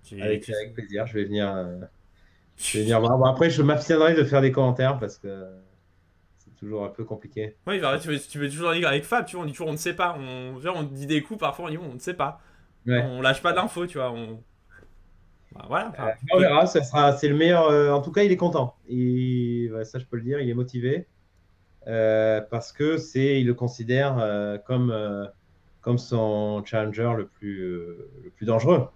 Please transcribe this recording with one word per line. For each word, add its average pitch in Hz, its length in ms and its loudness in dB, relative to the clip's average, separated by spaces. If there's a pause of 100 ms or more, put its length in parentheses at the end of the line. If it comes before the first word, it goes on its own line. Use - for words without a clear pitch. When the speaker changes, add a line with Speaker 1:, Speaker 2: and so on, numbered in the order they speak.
Speaker 1:
Tu, - 180 -18
Speaker 2:
Avec, 107 220 -2
Speaker 1:
tu 110 120 -8
Speaker 2:
avec 107 200 -8
plaisir, 104 320 -6
je 107 80 -12
vais 104 100 0
venir, 101 300 -2
euh, 90 240 -8 (920)
je 107 60 -2
vais 107 60 0
Speaker 1:
tu - 0 -
Speaker 2:
venir 113 160 4
voir. 120 180 4
Bon, 131 80 6
après, 143 240 4
je 143 120 2
m'abstiendrai 156 520 4
de 156 100 6
faire 135 180 4
des 135 100 2
commentaires, 131 460 2
parce 104 200 -8
que 98 280 -14 (1120)
toujours 104 260 -8
un 101 40 -6
peu 110 160 -10
compliqué. 107 520 -10 (100)
Speaker 1:
Oui, 190 140 -4
bah, 143 180 0
tu 160 100 -10
veux, 147 100 -2
tu - 200 -12
veux 143 100 -4
toujours 165 240 -2
dire 170 160 0
avec 143 160 0
Fab, 233 220 0
tu - 100 -14
vois, 175 80 -8
on - 20 -6
dit 147 60 -6
toujours, « 160 160 -8
On 151 40 -4
ne 151 40 -6
sait 165 180 -4
pas. » 175 260 -2
On, 127 360 -12
tu 127 60 -16
vois, 180 140 -4
on 156 60 -4
dit 139 240 -10
des 151 160 0
coups, 208 180 -12
parfois, 165 260 -6
on 160 40 -8
dit, « 151 80 -8
Bon, 175 120 -12
on 123 40 -14
ne 123 40 -14
sait 180 160 -8
pas. » 147 260 -6 (460)
Speaker 2:
Ouais. 123 160 2
Speaker 1:
On 127 180 -6
lâche 131 220 2
pas 170 100 2
d'infos, 175 340 -2
tu 170 120 -10
vois, 127 140 -4
on, 113 280 -12 (1120)
bah, - 140 -18
voilà, 190 220 -2
enfin, 123 180 -6
Speaker 2:
Euh, 110 40 -2 (200)
on 185 40 6
Speaker 1:
peu- 185 60 8
Speaker 2:
verra, 160 240 6
ça 165 160 2
sera, 143 300 4
c'est 143 160 0
le 143 80 2
meilleur, 165 320 6
euh, 147 220 6
en 143 100 4
tout 160 120 -8
cas, 202 100 4
il 202 100 6
est 180 40 4
content. 160 380 0 (140)
Il, 123 840 0
ouais, 110 120 -6
ça, 120 140 -10
je 127 60 -10
peux 120 120 -8
le 117 60 -4
dire, 139 180 -4
il 131 80 -2
est 117 60 -2
motivé, 127 520 -2 (800)
euh, 110 540 2 (100)
parce - 220 -8
que 156 260 0
c'est, 139 420 2
il 123 60 2
le 120 80 2
considère, 123 640 -2
euh, 104 400 -2
comme, 123 320 -2
euh, 104 360 -4 (540)
comme 120 180 0
son 107 680 -2
challenger 110 520 -2
le 101 100 -6
plus, 101 360 -10
euh, 85 460 -10 (160)
le - 60 -18
plus - 160 -10
dangereux. 117 500 2